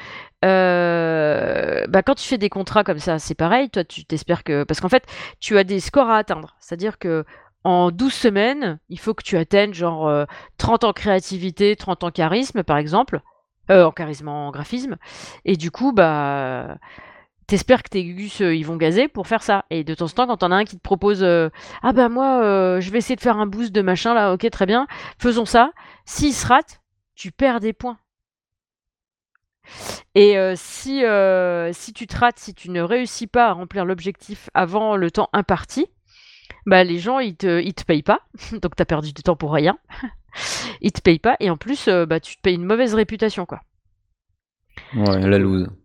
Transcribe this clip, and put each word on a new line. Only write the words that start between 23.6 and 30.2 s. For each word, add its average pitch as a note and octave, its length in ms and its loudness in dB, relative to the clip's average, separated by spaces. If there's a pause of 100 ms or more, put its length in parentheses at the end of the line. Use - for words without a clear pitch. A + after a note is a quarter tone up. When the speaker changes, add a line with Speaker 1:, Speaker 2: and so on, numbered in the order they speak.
Speaker 1:
de G3+ 120 0
machin F#3 320 0
là, G#3 180 2
ok, G3+ 160 -2
très G3+ 160 0
bien, A#3 220 0 (320)
faisons A#3 260 0
ça. » B3 260 4 (340)
S'il D4 280 -2
se - 140 -6
rate, - 340 2 (320)
tu - 180 -14
perds B3+ 280 0
des G#3+ 140 -4
points. A#3+ 260 -10 (2250)
Et, G3+ 240 8